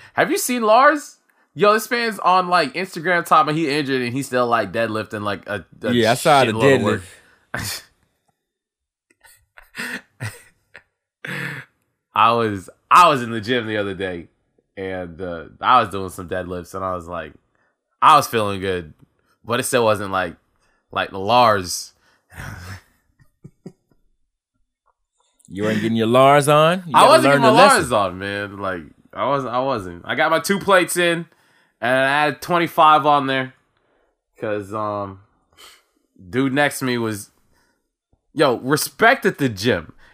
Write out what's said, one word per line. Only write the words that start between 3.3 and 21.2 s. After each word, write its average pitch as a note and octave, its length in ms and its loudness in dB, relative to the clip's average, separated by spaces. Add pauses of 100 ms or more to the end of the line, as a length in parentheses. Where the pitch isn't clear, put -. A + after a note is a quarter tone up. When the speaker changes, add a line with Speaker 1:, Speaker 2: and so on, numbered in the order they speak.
Speaker 1:
about D3+ 40 -2
he D#3+ 140 -2
injured C#3 320 -2
and A#2+ 120 -4
he's C3 140 -6
still, B2 200 0
like, A2 260 -2
deadlifting, G#2+ 500 -4
like, G2+ 240 -8
a, G2 180 -8 (180)
a A#2 100 -2
Speaker 2:
Yeah, A2+ 180 4
I B2 40 2
saw C#3 280 4
the A#2 80 0
Speaker 1:
shitload B2 240 4
of B2 60 2
Speaker 2:
deadlift. - 20 -2
Speaker 1:
work. G2+ 180 -2 (4000)
<laughs> - 380 -10 (520)
I A2 180 4
was, G#2+ 360 -4 (220)
I F3 160 8
was C#3+ 160 0
in A2+ 80 -8
the A2+ 100 -6
gym A#2 260 -4
the G#2+ 100 -4
other G2+ 180 -4
day F2 320 -8 (500)
and, F#2 440 -10
uh, E2+ 240 -10 (160)
I A#2+ 200 4
was G#2 80 -2
doing F#2+ 200 -8
some F2+ 200 -14
deadlifts F2+ 460 -10
and F#2+ 80 -10
I F#2 120 -6
was E2+ 120 -12
like, E2 260 -12 (680)
I D3+ 160 8
was C3 100 0
feeling G2+ 320 -4
good, F2+ 340 -6 (500)
but A#2+ 160 -4
it B2+ 40 -4
still B2 200 0
wasn't G#2+ 280 0
like, F2+ 240 -4 (560)
like F#2+ 200 -4
the G2 80 -12
Lars. G#2 800 0